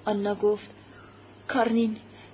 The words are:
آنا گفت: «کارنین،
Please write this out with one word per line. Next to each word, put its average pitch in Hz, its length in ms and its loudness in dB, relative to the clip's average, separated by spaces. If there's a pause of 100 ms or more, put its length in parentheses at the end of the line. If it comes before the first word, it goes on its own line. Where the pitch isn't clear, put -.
آنا 202 300 0
گفت: 208 360 0 (760)
«کارنین، 226 480 2 (380)